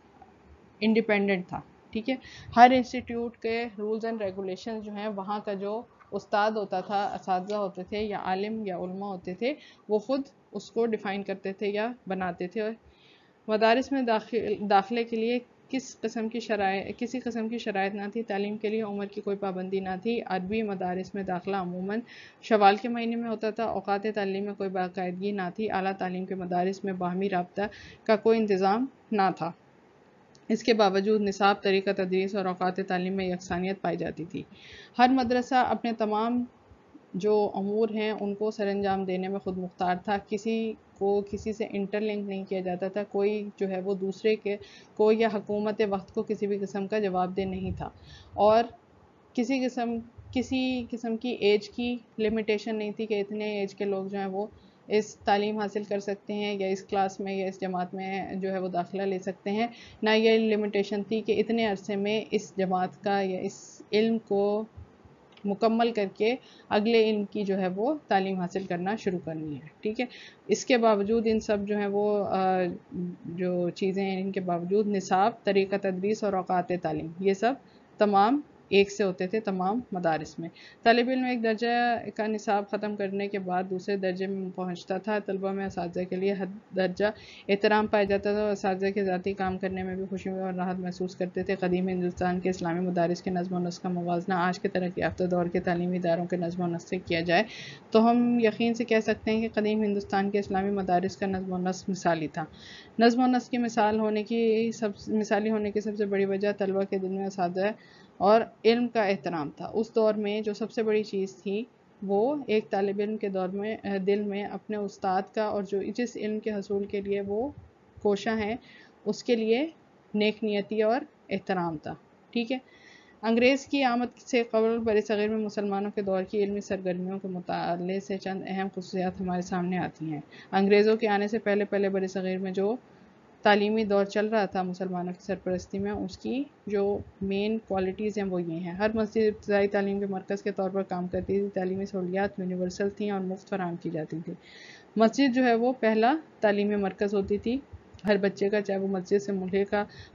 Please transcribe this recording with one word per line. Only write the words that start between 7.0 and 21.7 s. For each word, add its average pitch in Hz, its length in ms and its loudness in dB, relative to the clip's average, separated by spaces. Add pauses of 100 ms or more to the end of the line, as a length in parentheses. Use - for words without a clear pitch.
असातिज़ा 190 520 -2
होते 185 260 -4
थे 208 180 -6
या 208 180 -4
आलिम 208 480 -4
या 180 120 -4
उलमा 185 280 -6
होते 180 360 -8
थे, 254 100 0 (380)
वो 214 80 4
ख़ुद 269 260 -2 (280)
उसको 226 340 -2
डिफाइन 202 360 -2
करते 196 300 -6
थे 202 200 -2
या 220 220 -2 (140)
बनाते 185 400 -4
थे। 214 220 -2 (800)
मदारिस 226 440 4
में 269 140 2
दाखिल, 214 560 0
दाखिले 208 420 4
के 233 120 -4
लिए 233 240 2 (300)
किस - 240 -4
किस्म 226 340 -4
की 233 120 -4
शराइ-, 202 520 0
किसी 247 280 -6
किस्म 226 280 -4
की 233 100 -6
शराइत 196 360 -2
ना 202 140 -6
थी। 226 140 -4
तालीम 208 340 -2
के 214 120 -4
लिए 220 140 0
उम्र 202 240 -4
की 202 140 -10
कोई 202 160 -2
पाबंदी 190 440 -2
ना 185 160 -4
थी। 233 240 -2
अरबी 190 420 -2
मदारिस 185 520 -4
में 196 120 -4
दाखिला 190 340 -4
अमूमन 185 420 -4 (400)